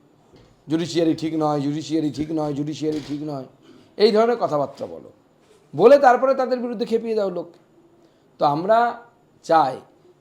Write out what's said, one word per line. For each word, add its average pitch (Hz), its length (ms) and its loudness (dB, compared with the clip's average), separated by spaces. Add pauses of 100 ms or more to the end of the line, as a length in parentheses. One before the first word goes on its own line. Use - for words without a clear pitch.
(680)
"জুডিশিয়ারি 160 440 0
ঠিক 156 240 -6
নয়, 151 240 -2
জুডিশিয়ারি 147 500 -4
ঠিক 139 200 -8
নয়, 151 220 -4
জুডিশিয়ারি 151 540 -6
ঠিক 143 160 -8
নয়", 143 220 -10 (520)
এই 220 140 4
ধরনের 226 260 2
কথাবার্তা 147 480 -4
বলো, 82 260 -16 (640)
বলে 240 240 8
তারপরে 262 360 4
তাদের 254 240 -2
বিরুদ্ধে 233 260 -6
খেপিয়ে 226 300 -4
দাও 202 140 -2
লোক। 175 220 -10 (880)
তো 160 60 2
আমরা 208 560 2 (420)
চাই 143 340 2 (440)